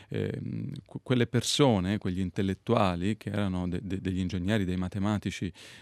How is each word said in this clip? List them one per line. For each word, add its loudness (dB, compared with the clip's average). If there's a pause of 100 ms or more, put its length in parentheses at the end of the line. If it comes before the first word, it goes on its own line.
Ehm, -4 (120)
que-, -12
quelle 2
persone, 2
quegli -4
intellettuali, 2
che -8
erano -2
de-, -4
de-, -4
degli -2
ingegneri, 0
dei -2
matematici, -2 (300)